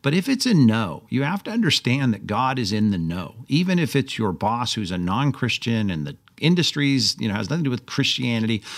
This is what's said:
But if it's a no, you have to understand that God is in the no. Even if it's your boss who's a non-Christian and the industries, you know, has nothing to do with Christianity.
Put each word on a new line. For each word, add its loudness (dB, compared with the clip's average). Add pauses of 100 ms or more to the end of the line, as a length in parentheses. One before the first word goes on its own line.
But 0
if 0
it's 0
a 2
no, 4
you -2
have -4
to -10
understand 2
that -6
God 0
is -2
in 2
the 0
no. -6
Even 2
if 0
it's -2
your 0
boss -2
who's -4
a -4
non-Christian 0
and -4
the -10 (240)
industries, 2
you -2
know, -2
has -4
nothing -2
to 0
do -2
with -4
Christianity. -2 (160)